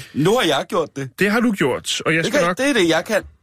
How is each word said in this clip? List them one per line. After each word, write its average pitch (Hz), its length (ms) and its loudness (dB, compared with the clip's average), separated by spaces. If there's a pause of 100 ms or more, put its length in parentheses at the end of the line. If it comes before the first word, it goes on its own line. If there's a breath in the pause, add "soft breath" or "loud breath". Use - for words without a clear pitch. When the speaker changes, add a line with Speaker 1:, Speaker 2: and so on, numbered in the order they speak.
(140)
Speaker 1:
Nu 160 200 2
har 254 120 2
jeg 151 220 0
gjort 165 280 -2
det. 135 120 -8 (100)
Speaker 2:
Det 196 120 2
har 220 100 2
du 240 120 2
gjort, 127 540 -2
og 160 80 0
jeg 160 100 0
Speaker 1:
Det - 20 0
Speaker 2:
skal - 140 0
Speaker 1:
kan, 170 80 2
Speaker 2:
nok 180 100 -4
Speaker 1:
det 262 100 0
er 294 40 2
det, 190 160 2
jeg 160 180 2
kan. 202 160 0 (200)